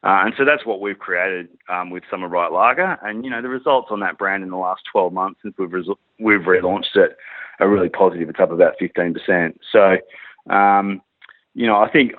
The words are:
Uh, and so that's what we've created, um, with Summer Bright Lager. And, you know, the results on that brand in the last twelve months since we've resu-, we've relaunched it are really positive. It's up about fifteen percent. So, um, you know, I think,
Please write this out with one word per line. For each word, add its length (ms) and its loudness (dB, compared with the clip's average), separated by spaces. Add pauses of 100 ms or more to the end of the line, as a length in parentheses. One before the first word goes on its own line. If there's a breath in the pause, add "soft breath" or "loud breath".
Uh, 220 2
and 120 -4
so 60 2
that's 220 0
what 160 -6
we've 180 -8
created, 480 -4 (220)
um, 200 -6
with 200 -12
Summer 180 -8
Bright 240 -2
Lager. 520 0
And, 200 -8
you 80 -10
know, 100 -8
the 80 -8
results 420 0
on 100 -6
that 160 -4
brand 260 -4
in 60 -10
the 80 -10
last 340 -6
twelve 220 0
months 280 -6
since 160 -14
we've 120 -6
resu-, 260 -6 (240)
we've 220 2
relaunched 540 0
it 220 4 (420 loud breath)
are 100 4
really 200 2
positive. 400 0
It's 100 -8
up 120 2
about 280 4
fifteen 340 -2
percent. 480 -2 (100)
So, 260 6 (520 loud breath)
um, 520 2 (520 soft breath)
you 140 -2
know, 100 4
I 120 4
think, 300 2